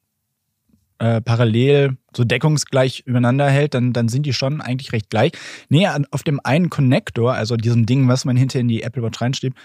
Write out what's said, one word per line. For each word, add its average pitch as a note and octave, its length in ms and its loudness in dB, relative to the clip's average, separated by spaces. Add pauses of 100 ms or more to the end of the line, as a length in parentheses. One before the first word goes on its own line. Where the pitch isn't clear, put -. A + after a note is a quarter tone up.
(960)
äh, A2+ 240 0
parallel, B2 760 2 (180)
so B2 80 0
deckungsgleich C3 840 0
übereinander B2 440 2
hält, C#3+ 260 2
dann, B2 180 0
dann A#2 160 0
sind C3+ 160 -2
die C3+ 80 -2
schon C#3 280 -4
eigentlich B2+ 300 -8
recht A2 200 -4
gleich. B2 220 0 (360)
Nee, E3 180 4
an, D3 220 -4
auf - 140 -6
dem C#3+ 200 -2
einen D#3+ 280 0
Konnektor, B2+ 640 0
also A2+ 240 -2
diesem A#2 280 2
Ding, C3 220 2
was B2+ 180 2
man B2+ 120 0
hinter C3 220 0
in A#2+ 80 0
die A2+ 140 -2
Apple A#2 220 -8
Watch A2 180 -8
reinsteckt, B2+ 440 -4